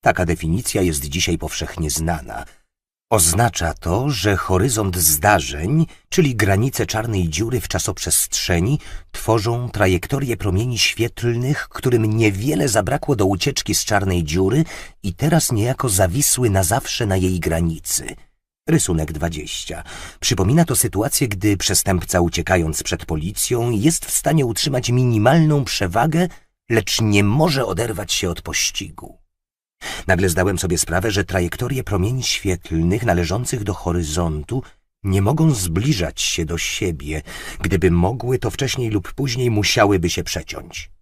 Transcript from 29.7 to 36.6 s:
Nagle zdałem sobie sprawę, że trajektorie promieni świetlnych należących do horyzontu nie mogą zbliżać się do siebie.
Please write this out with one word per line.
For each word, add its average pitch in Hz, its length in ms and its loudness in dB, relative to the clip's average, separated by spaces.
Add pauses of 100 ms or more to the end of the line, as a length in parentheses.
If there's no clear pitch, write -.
Nagle 95 220 4
zdałem 90 300 2
sobie 87 200 0
sprawę, 92 320 0
że 98 140 0
trajektorie 107 600 -2
promieni 107 380 0
świetlnych 87 840 -2
należących 101 600 0
do 98 100 -2
horyzontu 85 880 -2 (420)
nie 98 180 2
mogą 156 320 4
zbliżać 92 680 -2
się - 240 -2
do 82 140 -4
siebie. 78 640 -6 (380)